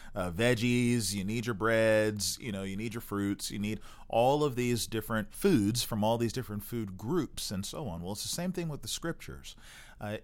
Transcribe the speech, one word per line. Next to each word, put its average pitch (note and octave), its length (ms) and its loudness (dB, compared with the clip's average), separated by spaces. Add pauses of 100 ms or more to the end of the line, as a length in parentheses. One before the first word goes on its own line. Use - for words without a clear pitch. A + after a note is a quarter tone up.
(140)
uh, F2+ 160 -2
veggies, A#2+ 800 2
you G2+ 120 -2
need A2 220 -2
your A#2+ 80 -2
breads, G#2+ 840 4
you A2 120 -6
know, G2 100 -4
you G2 140 -4
need A2 180 -4
your A#2 60 -6
fruits, G2+ 500 -2
you - 80 -4
need G#2 220 -2 (280)
all C3 340 4
of C3+ 140 2
these A#2+ 300 2
different A2 460 -2
foods A#2+ 500 4
from G#2+ 200 0
all A2+ 160 4
these A#2 140 2
different G#2 320 -6
food G#2+ 320 -6
groups A#2+ 540 -2
and F#2+ 140 -4
so D3+ 240 -8
on. E2+ 140 -6
Well, F#3+ 100 -6
it's G#3 100 -6
the - 60 -6
same F3 240 -2
thing E3+ 160 -4
with C#3+ 140 -8
the A2+ 60 -10
scriptures. - 680 -8 (440)
Uh, G#2 240 -4